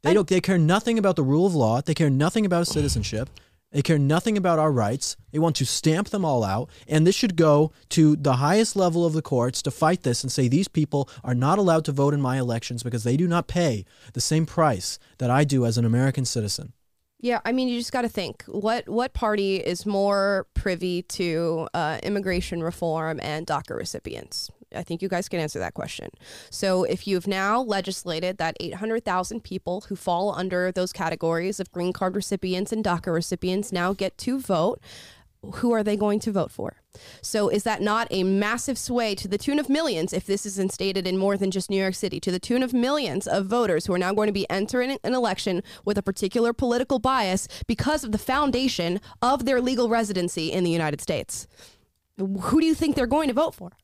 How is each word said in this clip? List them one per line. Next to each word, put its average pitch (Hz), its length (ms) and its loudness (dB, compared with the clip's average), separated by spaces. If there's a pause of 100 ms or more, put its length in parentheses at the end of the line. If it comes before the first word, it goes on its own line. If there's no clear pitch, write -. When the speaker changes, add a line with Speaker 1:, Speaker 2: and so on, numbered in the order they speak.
Speaker 1:
They 151 80 2
Speaker 2:
I 180 40 6
Speaker 1:
don't, 202 140 4
they 185 120 4
care 185 180 2
nothing 208 400 4
about 196 180 2
the 147 80 2
rule 151 220 4
of 180 80 2
law. 120 280 4
They 160 120 0
care 151 160 4
nothing 156 360 2
about 175 220 2
citizenship. 123 600 0 (440)
They 143 100 0
care 156 160 4
nothing 170 380 2
about 175 240 2
our 156 120 4
rights. 117 440 0 (160)
They 151 80 -2
want 165 160 2
to 127 100 0
stamp 165 440 0
them 196 140 -2
all 131 200 2
out. 101 260 -2 (180)
And 156 180 4
this 196 100 6
should 185 200 0
go 156 360 6 (180)
to 156 260 6
the 139 180 2
highest 180 420 2
level 175 280 4
of 160 100 2
the 156 80 0
courts 127 400 0
to 139 100 -2
fight 170 320 2
this 123 180 0
and 131 80 -4
say, 131 160 2
"These 147 220 2
people 143 400 0 (160)
are 127 100 -2
not 143 240 2
allowed 165 280 2
to 156 60 -2
vote 143 220 2
in 143 60 0
my 131 180 0
elections 120 460 -4
because 117 180 -4
they 120 140 2
do 175 100 2
not 170 220 0
pay 135 360 0 (280)
the 120 80 -6
same 160 260 0
price 139 540 0 (180)
that 127 120 0
I 135 120 4
do 131 240 2
as 113 100 0
an 117 80 2
American 131 400 2
citizen." 113 480 -4 (500)
Speaker 2:
Yeah, 240 220 0
I 233 80 -2
mean, 254 160 0
you 240 100 -2
just 233 140 -6
gotta 240 160 0
think. - 380 -6
What, 220 420 -2
what 240 240 -2
party 196 440 0
is 175 280 -4
more 202 680 2
privy 180 480 -2
to, 165 720 -2
uh, 156 280 -2
immigration 185 600 -2
reform 160 600 -4
and 156 240 -6
daca 147 300 -4
recipients? - 760 -10 (240)
I - 80 -8
think 165 200 -8
you 190 80 -4
guys 185 180 -4
can 180 100 -4
answer 151 200 -4
that 90 160 -6
question. - 340 -10 (400)
So 185 360 0
if - 220 -4
you've 185 200 -2
now 196 340 0
legislated 185 800 -4
that 160 200 -4
eight 170 180 -8
hundred 226 280 -4
thousand 185 400 -4
people 185 460 -6
who 196 60 -4
fall 185 380 -2
under 180 380 -2
those 180 220 -2
categories 165 680 -2
of 180 120 -6
green 175 200 -2
card 185 240 -2
recipients 190 560 -4
and 220 100 -2
daca 175 300 -2
recipients 185 580 -2
now 180 220 -2
get 190 260 -4
to 262 220 -4
vote, 185 400 0 (720)
who 233 180 0
are 220 100 2
they 208 140 0
going 208 240 2
to 226 120 -4
vote 190 200 0
for? - 240 -8 (460)
So 208 260 0
is 208 140 0
that 220 180 -2
not 214 300 0
a 185 140 0
massive 208 520 0
sway 233 380 -2
to - 140 -8
the 202 100 -2
tune 285 200 -2
of 262 120 -2
millions, 262 420 0
if - 140 -4
this 202 180 -2
is 196 140 -8
instated 190 480 -4
in 185 100 0
more 196 200 2
than 190 140 0
just 185 200 -4
New 190 100 2
York 190 140 0
City, - 260 -4
to 185 100 -2
the 180 100 -2
tune 254 220 0
of 247 120 -2
millions 240 520 0
of 190 200 0
voters 196 400 2
who 185 80 0
are 180 40 2
now 185 140 0
going 214 140 2
to 208 60 0
be 196 180 -2
entering 247 520 -2
an 247 120 -2
election 202 480 0 (220)
with 202 120 2
a 202 60 2
particular 226 500 0
political 247 460 0
bias 214 500 0 (180)
because 285 380 0
of 214 80 -4
the 214 60 -2
foundation 254 840 0 (220)
of 247 240 2
their 262 160 2
legal 247 260 2
residency 185 640 -2
in 185 120 0
the 170 60 2
United 156 300 0
States? - 460 -6 (720)
Who 196 420 0
do 320 60 2
you 320 80 2
think 302 220 0
they're 254 100 0
going 285 220 0
to 233 60 -2
vote 302 200 0
for? 175 180 -16 (120)